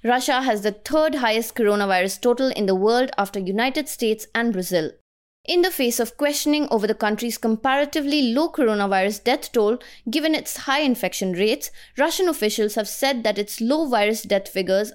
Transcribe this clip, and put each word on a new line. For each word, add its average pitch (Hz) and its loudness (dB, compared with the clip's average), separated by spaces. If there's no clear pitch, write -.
Russia 254 2
has 220 0
the 208 0
third 311 0
highest 226 0
coronavirus 196 2
total 247 2
in 208 -2
the 190 4
world 233 2
after 196 -2
United 240 -2
States 214 -2
and 233 0
Brazil. 175 -2
In 349 2
the 359 2
face 240 0
of 226 -2
questioning 294 0
over 214 0
the - 0
country's 214 -2
comparatively 277 0
low 311 2
coronavirus 202 0
death 277 0
toll, 226 2
given 311 0
its - -4
high 277 -2
infection 202 -2
rates, 208 0
Russian 330 2
officials 214 -2
have 214 -2
said 269 -2
that 208 0
its 202 -6
low 285 0
virus 220 2
death 196 0
figures 190 0